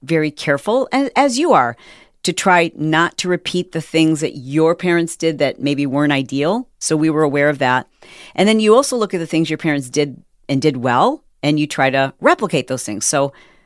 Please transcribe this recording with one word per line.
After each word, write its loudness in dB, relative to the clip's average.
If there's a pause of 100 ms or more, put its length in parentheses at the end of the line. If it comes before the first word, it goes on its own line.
very -2
careful, -2
and 0
as 2
you 2
are, 4 (480)
to -2
try 2
not 0
to -6
repeat -4
the -6
things 0
that -6
your 0
parents -2
did -2
that -2
maybe -2
weren't 0
ideal. -2 (120)
So 0
we 0
were 0
aware 2
of -2
that. 0 (480)
And 2
then 2
you 6
also 2
look -2
at -4
the -6
things -2
your -2
parents -2
did -4 (260)
and 0
did 2
well, 2 (200)
and 0
you 0
try 0
to 0
replicate 0
those -6
things. -8
So 0 (340)